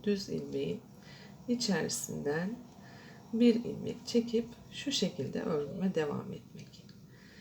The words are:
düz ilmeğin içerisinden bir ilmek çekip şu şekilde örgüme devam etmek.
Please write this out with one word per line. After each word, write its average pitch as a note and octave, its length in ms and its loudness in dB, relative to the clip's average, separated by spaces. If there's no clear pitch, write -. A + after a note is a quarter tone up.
düz G3+ 260 2
ilmeğin C#3+ 520 -2
içerisinden E3 1120 0
bir A#3 220 10
ilmek - 520 -4
çekip A#3 380 4
şu - 200 -4
şekilde - 500 0
örgüme E3+ 540 0
devam D3 380 0
etmek. - 500 -14